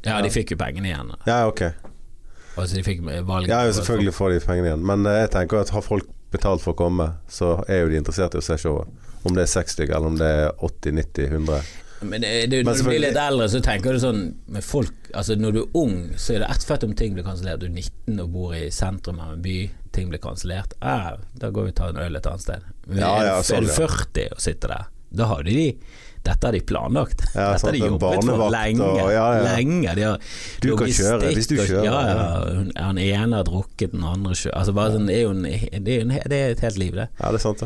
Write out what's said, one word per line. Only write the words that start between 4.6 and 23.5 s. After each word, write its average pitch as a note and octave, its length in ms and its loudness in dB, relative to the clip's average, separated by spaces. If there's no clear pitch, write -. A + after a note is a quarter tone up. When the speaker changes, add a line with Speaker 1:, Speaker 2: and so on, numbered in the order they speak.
Speaker 2:
igjen. D#2+ 140 0
Men, G2+ 200 4
eh, G#2 160 4
jeg G#2+ 80 0
tenker G2 300 2
at G2 100 0
har G2+ 120 0
folk G2+ 260 -2
betalt G2 300 2
for E2+ 120 -2
å - 20 -4
komme, F2 360 2
så F2 240 0
er F#2 160 4
jo D#2+ 80 2
de D#2 80 2
interessert E2 340 0
i D#2+ 60 -2
å - 40 -4
se E2 140 0
showet. D2+ 300 -2
Om F2+ 100 2
det F#2 80 4
er E2 80 2
seks - 240 -2
stykker, D#2 220 0
eller D#2 100 2
om D#2+ 120 0
det D#2+ 80 2
er D2+ 240 4
åtti, - 280 -2
nitti, D2+ 360 0
hundre. D#2 320 0
Speaker 1:
Men G#2 220 -6
det, G#2 60 0
det, C3+ 120 2
Speaker 2:
Men B2+ 40 2
Speaker 1:
når - 120 2
du - 0 -
blir - 0 -
Speaker 2:
selvfølgelig B2+ 300 2
Speaker 1:
litt B2+ 100 0
eldre, C3+ 320 2
så B2 100 2
tenker A2 320 2
du B2+ 60 2
sånn A#2 220 2
med G2+ 160 -6
folk, C3 320 0
altså G2+ 220 0
når G#2+ 160 2
du A2 120 2
er - 100 -6
ung, C3 220 2
så - 200 2
er G2+ 80 2
det - 60 -2
ett - 140 2
fett B2+ 200 0
om G#2 100 0
ting G#2+ 200 0
blir F2+ 120 -4
kansellert. F2+ 320 -4
Du F2 80 -4
er F2 80 -4
nitten G#2 480 -4
og E2+ 100 -4
bor F2 220 -4
i D#2+ 160 -4
sentrum F#2 500 -2
av D#2+ 140 -8
en E2+ 80 -8
by, F#2 140 -2
ting F#2 160 0
blir D2+ 140 -6
kansellert. - 580 -6
Ja, A2 360 -4
da A2 160 -6
går G2+ 140 -2
vi F#2 100 -2
og - 0 -
tar F#2 160 0
en D#2+ 140 -6
øl E2+ 120 -4
et - 100 -6
annet - 140 -4
sted. - 220 -6
Men F#2+ 120 -2
Speaker 2:
Ja, F2+ 200 2
Speaker 1:
er G#2+ 80 4
Speaker 2:
ja, F#2+ 120 2
Speaker 1:
du, F#2+ 100 0
Speaker 2:
sånn, - 80 2